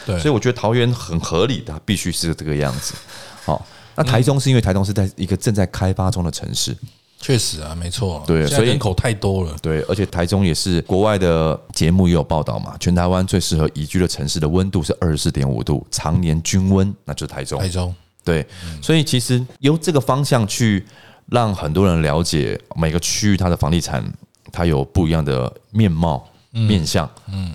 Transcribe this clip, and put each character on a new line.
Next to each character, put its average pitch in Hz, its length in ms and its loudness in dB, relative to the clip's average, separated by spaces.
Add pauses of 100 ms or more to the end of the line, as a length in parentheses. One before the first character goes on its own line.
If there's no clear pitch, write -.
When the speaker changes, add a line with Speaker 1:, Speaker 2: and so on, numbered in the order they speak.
Speaker 1:
对。 90 140 -2
Speaker 2:
所 151 100 0
以 143 40 2
我 117 40 2
觉 123 140 2
得 117 60 -2
桃 113 180 0
园 123 160 2
很 101 300 -4
合 85 240 2
理 151 140 -2
的， - 120 -10
它 78 140 -10
必 101 100 0
须 87 160 -4
是 80 240 -2
这 - 80 -14
个 76 100 -4
样 71 260 -2
子。 - 160 -8 (500)
好， - 200 -2 (300)
那 156 80 0
台 127 180 2
中 139 160 4
是 135 120 0
因 131 60 4
为 117 60 4
台 110 120 2
中 98 100 2
是 98 80 -2
在 98 240 0
一 92 100 -4
个 90 120 0
正 117 160 0
在 98 140 2
开 95 260 -2
发 95 180 0
中 90 120 -2
的 85 60 -2
城 - 240 -8
市。 - 220 -4 (460)
Speaker 1:
确 131 160 2
实 76 240 -4
啊， 78 120 -10
没 85 160 -6
错。 85 380 -4
Speaker 2:
对， 80 180 4
Speaker 1:
现 73 120 0
在 113 80 4
人 127 120 2
口 107 160 -2
太 117 200 0
多 95 300 0
了。 82 60 -4
Speaker 2:
所 76 60 -10
以， 76 60 -12
对， 80 220 -2
而 95 120 -2
且 101 120 0
台 87 180 -2
中 98 200 2
也 82 80 2
是 85 280 0
国 92 180 0
外 107 180 2
的 82 400 2 (160)
节 80 160 2
目 92 180 4
也 87 60 4
有 78 100 2
报 80 200 -2
道 53 160 -4
嘛， - 200 -12
全 87 140 2
台 87 140 4
湾 92 180 2
最 95 140 0
适 85 160 -2
合 78 180 2
宜 76 120 -6
居 90 140 -2
的 87 80 4
城 71 200 -4
市 80 120 -4
的 76 100 0
温 92 200 2
度 90 140 0
是 - 160 -2
二 85 120 2
十 73 60 0
四 82 140 -2
点 67 180 -2
五 58 140 -2
度， 73 260 -2
常 82 300 0
年 82 240 2
均 95 260 0
温， 98 240 4 (120)
那 78 80 -8
就 - 80 -8
是 - 60 -8
台 - 160 -10
中。 67 160 -6
Speaker 1:
台 95 100 -2
中。 90 260 -4 (280)
Speaker 2:
对， 80 220 0 (200)
Speaker 1:
嗯。 78 160 -12
Speaker 2:
所 156 140 2
以 156 80 4
其 123 160 0
实 123 240 0 (160)
由 147 180 2
这 165 160 -2
个 139 80 4
方 135 240 0
向 120 200 2
去 101 400 0 (420)
让 113 280 0
很 76 160 -4
多 95 160 4
人 85 140 4
了 76 200 2
解 67 380 0 (160)
每 80 160 0
个 85 80 0
区 - 320 0
域 95 60 4
它 90 100 0
的 85 80 2
房 73 160 0
地 85 80 2
产， 64 240 -4 (480)
它 85 140 -2
有 73 180 2
不 85 240 0
一 80 40 0
样 80 120 2
的 65 280 -2 (200)
面 107 180 4
貌、 80 380 0 (240)
Speaker 1:
嗯。 113 160 0
Speaker 2:
面 95 180 2
向。 78 240 -2 (220)
Speaker 1:
嗯。 95 240 -6